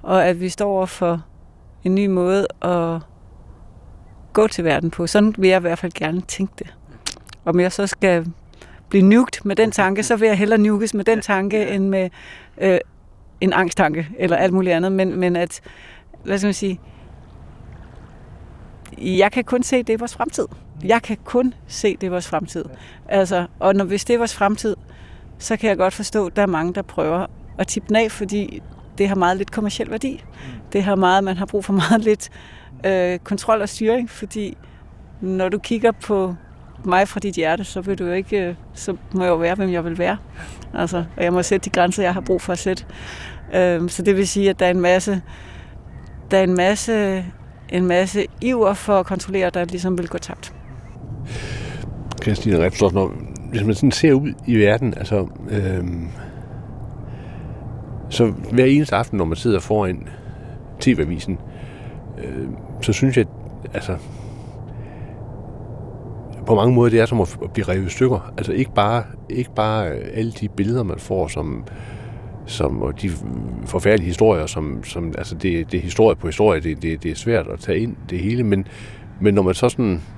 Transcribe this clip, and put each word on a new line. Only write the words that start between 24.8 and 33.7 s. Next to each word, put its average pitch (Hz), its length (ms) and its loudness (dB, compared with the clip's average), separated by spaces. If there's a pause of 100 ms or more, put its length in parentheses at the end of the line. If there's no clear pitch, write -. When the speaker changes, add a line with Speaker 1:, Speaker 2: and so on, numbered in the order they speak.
Speaker 1:
så - 180 -2
kan 226 120 0
jeg 196 80 4
godt 185 180 2
forstå, 208 320 -2
at - 100 -6
der 208 60 4
er 202 40 4
mange, 175 280 0
der 196 80 -4
prøver 170 440 -2 (320)
at 190 80 0
tippe - 220 -6
den 208 80 2
af, 220 160 2
fordi 202 500 -6 (360)
det 196 100 4
har 196 60 0
meget 185 220 2
lidt 190 160 -6
kommerciel 208 380 -4
værdi. 262 340 -6
Speaker 2:
Mm. - 360 -16 (120)
Speaker 1:
Det 202 100 2
har 202 120 2
meget, 190 300 4
man 190 120 -2
har 190 100 -4
brug 202 180 -2
for 196 80 -2
meget 196 320 4
lidt, 214 260 2 (560)
øh, 180 320 2
kontrol 214 440 0
og 208 60 -2
styring, 233 420 0